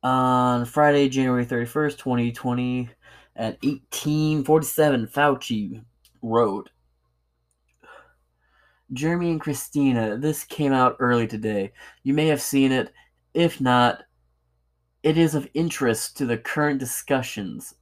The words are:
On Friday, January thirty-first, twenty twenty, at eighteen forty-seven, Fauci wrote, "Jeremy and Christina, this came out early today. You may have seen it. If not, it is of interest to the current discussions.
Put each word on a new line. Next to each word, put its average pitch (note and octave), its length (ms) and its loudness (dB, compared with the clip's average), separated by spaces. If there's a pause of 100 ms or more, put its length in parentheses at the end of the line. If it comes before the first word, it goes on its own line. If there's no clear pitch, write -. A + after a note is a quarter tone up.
On B2+ 600 2
Friday, C#3+ 420 4
January B2+ 380 0
thirty-first, B2+ 520 -2
twenty A#2+ 340 -2
twenty, B2 580 -4 (480)
at A2 260 -6
eighteen D3+ 800 -2
forty-seven, D3+ 640 2
Fauci A#2 760 -2 (400)
wrote, A2+ 480 0 (2250)
"Jeremy E3+ 400 -2
and D#3 80 -2
Christina, B2+ 800 0
this D3+ 260 -4
came C#3+ 300 -2
out B2+ 260 4
early A#2+ 260 2
today. G#2+ 460 -4 (320)
You C3+ 100 0
may D3+ 140 2
have D3 140 2
seen C3+ 320 2
it. B2+ 180 -2 (420)
If E3 280 0
not, B2 420 4 (1000)
it D#3 140 2
is D#3+ 180 4
of C#3 180 -4
interest C3+ 640 -2
to C#3+ 80 -4
the A#2+ 120 -2
current D3 420 -2
discussions. B2 1040 -6